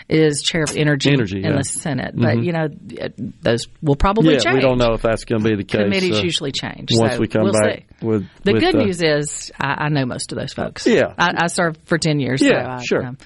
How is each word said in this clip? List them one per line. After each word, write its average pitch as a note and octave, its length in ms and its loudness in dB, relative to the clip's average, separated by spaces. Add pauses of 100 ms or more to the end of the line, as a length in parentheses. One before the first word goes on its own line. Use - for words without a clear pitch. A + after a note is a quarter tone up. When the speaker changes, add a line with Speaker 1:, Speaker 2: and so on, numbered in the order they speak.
Speaker 1:
is D3+ 340 2
chair D#3+ 220 -2
of - 140 -4
Energy C#3+ 340 2
Speaker 2:
Energy, G2+ 320 0
Speaker 1:
in G2+ 80 0
Speaker 2:
yeah. G2+ 60 2
Speaker 1:
the - 80 0
Senate. - 500 -6
But, A#2 220 2
Speaker 2:
Mm-hmm. A#2 60 0
Speaker 1:
you F3 100 -2
know, D#3+ 140 -2 (760)
those A#2 260 0 (160)
will C#3+ 140 2
probably G3 380 4
Speaker 2:
Yeah, B2+ 40 4
Speaker 1:
change. - 160 2
Speaker 2:
we C3 60 2
don't C3 160 4
know A#2 160 2
if A2 80 -4
that's A2 240 0
gonna A2+ 180 -2
be A2 120 2
the G2 100 -4
case, A2 180 0
Speaker 1:
Committees G#2+ 360 0
Speaker 2:
uh, G2+ 40 -2
Speaker 1:
usually D#3 300 -4
change, - 400 -8
Speaker 2:
once A#2 220 2
Speaker 1:
so A#2+ 40 -4
Speaker 2:
we A2+ 80 0
come A2 160 0
Speaker 1:
we'll G2+ 80 2
Speaker 2:
back G#2+ 320 0 (160)
Speaker 1:
see. - 80 -8
Speaker 2:
with, G#3+ 180 0 (200)
Speaker 1:
The G#3 80 2
Speaker 2:
with, A3 80 4
Speaker 1:
good E4+ 140 2
Speaker 2:
uh, C4+ 100 4
Speaker 1:
news F3+ 160 -2
is D3+ 580 -2
I, C#3 140 -2 (140)
I - 20 0
know C#3+ 160 0
most - 260 -8
of A#2+ 60 -8
those A#2 160 -8
folks. - 340 -6
Speaker 2:
Yeah. D3+ 300 2
Speaker 1:
I, F3 160 2 (100)
I E3+ 40 0
served E3+ 360 -2
for E3+ 140 0
ten D3+ 240 0
years, B2+ 200 0
Speaker 2:
Yeah, C#4+ 100 4 (120)
Speaker 1:
so B2 60 -4
I, B2+ 160 -6
Speaker 2:
sure. C3+ 200 0
Speaker 1:
um, B2+ 200 -10